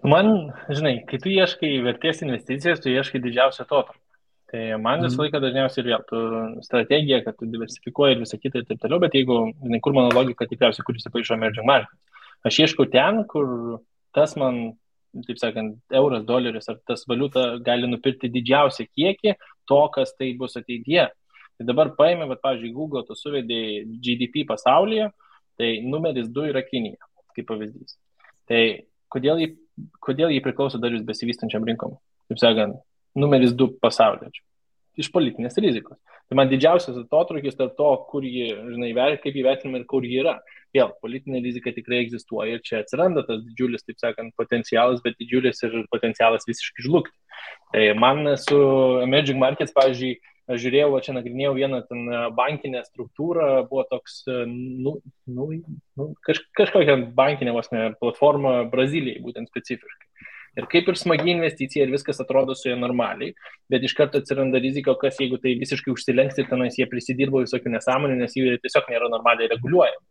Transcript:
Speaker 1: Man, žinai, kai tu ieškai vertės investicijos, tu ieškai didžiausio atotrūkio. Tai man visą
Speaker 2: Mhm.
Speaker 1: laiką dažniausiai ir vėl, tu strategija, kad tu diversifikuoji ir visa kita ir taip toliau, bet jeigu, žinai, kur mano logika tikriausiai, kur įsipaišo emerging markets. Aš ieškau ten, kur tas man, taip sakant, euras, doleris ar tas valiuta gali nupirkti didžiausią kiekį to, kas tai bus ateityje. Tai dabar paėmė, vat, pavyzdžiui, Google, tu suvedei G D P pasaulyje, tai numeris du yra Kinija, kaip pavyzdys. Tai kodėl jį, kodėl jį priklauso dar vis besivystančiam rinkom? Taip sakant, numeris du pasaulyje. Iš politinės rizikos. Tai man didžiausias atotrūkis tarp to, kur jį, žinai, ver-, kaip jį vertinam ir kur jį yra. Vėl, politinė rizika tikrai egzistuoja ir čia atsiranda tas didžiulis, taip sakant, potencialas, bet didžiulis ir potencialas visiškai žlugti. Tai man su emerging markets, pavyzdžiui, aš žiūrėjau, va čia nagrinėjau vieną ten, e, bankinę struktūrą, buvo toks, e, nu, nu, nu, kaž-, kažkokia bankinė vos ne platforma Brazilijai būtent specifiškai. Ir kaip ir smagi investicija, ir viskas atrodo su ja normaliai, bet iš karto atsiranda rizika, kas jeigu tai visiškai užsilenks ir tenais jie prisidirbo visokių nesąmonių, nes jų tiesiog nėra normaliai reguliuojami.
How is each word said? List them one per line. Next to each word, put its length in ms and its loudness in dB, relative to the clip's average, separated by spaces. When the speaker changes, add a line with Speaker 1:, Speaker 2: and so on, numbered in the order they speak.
Speaker 1:
Man, 460 4
žinai, 300 -2
kai 120 -6
tu 100 -2
ieškai 540 2
vertės 400 -2
investicijos, 560 -2
tu 100 -2
ieškai 320 -2
didžiausio 420 0
atotrūkio. 360 -2
Tai 100 -8
man 240 0
visą 160 -2
Speaker 2:
Mhm. 60 0
Speaker 1:
laiką 180 -2
dažniausiai 400 -2
ir 80 -2
vėl, 200 0
tu 100 -4
strategija, 640 2
kad 120 -8
tu 120 -8
diversifikuoji 640 0
ir 60 0
visa 180 -8
kita 220 -4
ir 60 -8
taip 160 -8
toliau, 200 0
bet 120 0
jeigu, 400 2
žinai, 180 -2
kur 120 0
mano 200 6
logika 320 2
tikriausiai, 400 0
kur 80 -4
įsipaišo 400 -4
emerging 320 -4
markets. 320 2
Aš 160 0
ieškau 300 4
ten, 340 4
kur 540 -4
tas 220 2
man, 420 -4
taip 160 -10
sakant, 360 -6
euras, 340 2
doleris 440 -2
ar 160 -10
tas 240 -6
valiuta 540 -2
gali 260 0
nupirkti 400 -2
didžiausią 640 2
kiekį 420 0
to, 220 6
kas 280 -4
tai 200 -6
bus 180 -10
ateityje. 540 0
Tai 80 -10
dabar 320 2
paėmė, 300 4
vat, 140 -8
pavyzdžiui, 320 -2
Google, 300 -6
tu 120 -14
suvedei 680 -6
G 180 -2
D 140 -2
P 140 -4
pasaulyje, 680 2
tai 240 -2
numeris 480 -4
du 120 -6
yra 200 -2
Kinija, 360 -6
kaip 140 -10
pavyzdys. 500 -10
Tai 380 2
kodėl 300 0
jį, 160 -4
kodėl 260 0
jį 140 0
priklauso 360 -2
dar 120 -2
vis 100 -4
besivystančiam 640 -6
rinkom? 320 -6
Taip 80 -6
sakant, 380 2
numeris 400 4
du 140 4
pasaulyje. 640 2
Iš 140 -4
politinės 440 0
rizikos. 420 0
Tai 80 -4
man 140 6
didžiausias 480 4
atotrūkis 580 -2
tarp 220 -4
to, 100 4
kur 120 -4
jį, 280 -6
žinai, 180 -4
ver-, 300 2
kaip 120 -6
jį 120 -4
vertinam 320 -2
ir 80 -14
kur 160 0
jį 200 -2
yra. 120 0
Vėl, 240 4
politinė 400 -8
rizika 320 -6
tikrai 320 -2
egzistuoja 540 -6
ir 100 -10
čia 160 -4
atsiranda 400 0
tas 240 -6
didžiulis, 400 -4
taip 160 -12
sakant, 320 -6
potencialas, 680 2
bet 180 -4
didžiulis 440 0
ir 240 -4
potencialas 600 2
visiškai 360 -8
žlugti. 320 2
Tai 120 4
man 400 4
su 220 2
emerging 360 2
markets, 360 0
pavyzdžiui, 420 2
aš 120 -2
žiūrėjau, 300 4
va 100 2
čia 140 -8
nagrinėjau 400 -4
vieną 320 -2
ten, 180 -10
e, 120 -4
bankinę 500 -4
struktūrą, 840 -2
buvo 200 -2
toks, 380 -10
e, 180 -4
nu, 540 -8
nu, 220 -8
nu, 160 -8
kaž-, 160 -2
kažkokia 460 4
bankinė 400 2
vos 160 -4
ne 280 -2
platforma 720 2
Brazilijai 540 -2
būtent 260 -12
specifiškai. 580 -12
Ir 160 -8
kaip 160 4
ir 80 0
smagi 380 0
investicija, 500 0
ir 80 0
viskas 300 -4
atrodo 340 0
su 140 -6
ja 60 -2
normaliai, 580 -2
bet 140 0
iš 120 -4
karto 260 2
atsiranda 400 0
rizika, 340 0
kas 240 -2
jeigu 220 -2
tai 180 0
visiškai 320 -4
užsilenks 460 0
ir 100 0
tenais 300 -2
jie 100 2
prisidirbo 540 -2
visokių 320 -4
nesąmonių, 480 0
nes 160 -4
jų 240 2
tiesiog 260 0
nėra 220 -2
normaliai 420 2
reguliuojami. 600 2